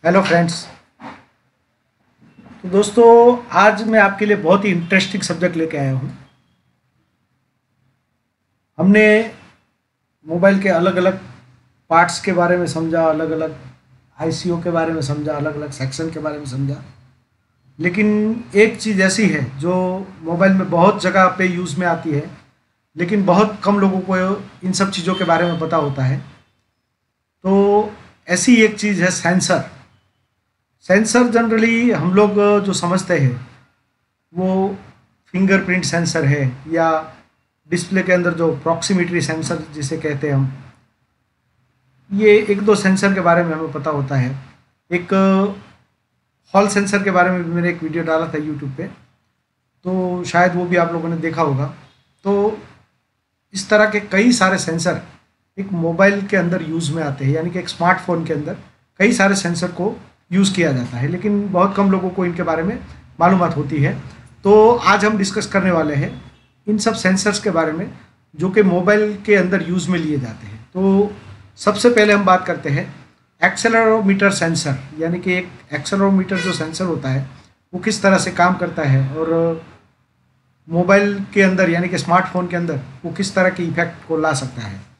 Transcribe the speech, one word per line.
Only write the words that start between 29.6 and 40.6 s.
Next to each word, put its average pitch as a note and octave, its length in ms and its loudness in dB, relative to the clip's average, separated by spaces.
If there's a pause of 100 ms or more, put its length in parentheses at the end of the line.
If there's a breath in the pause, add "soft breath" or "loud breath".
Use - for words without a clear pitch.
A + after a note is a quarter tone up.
सेंसर A3 360 2
generally A#3 720 2
हम F3 200 -2
लोग G3+ 200 4 (300)
जो G3 80 -2
समझते F3 460 -2
हैं C3 300 0 (840)
वो F#3+ 440 -2 (580)
fingerprint F#3 500 0
sensor E3 400 -2
है C3+ 340 0 (100)
या D#3+ 460 -2 (560)
display F3+ 320 -2
के F3+ 100 0
अंदर F3 220 2
जो E3 220 0
proximity E3+ 640 -2
sensor D#3+ 420 -4 (120)
जिसे D3+ 220 -6
कहते D3+ 300 -6
हैं C#3+ 80 -2
हम, C3+ 180 0 (1600)